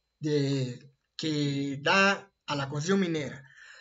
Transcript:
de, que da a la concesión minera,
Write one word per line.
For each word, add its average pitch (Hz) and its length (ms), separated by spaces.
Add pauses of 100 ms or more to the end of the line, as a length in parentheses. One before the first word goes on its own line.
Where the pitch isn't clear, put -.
(180)
de, 139 720 (220)
que 143 680
da 196 500 (140)
a 147 100
la 135 140
concesión 175 300
minera, 151 440 (360)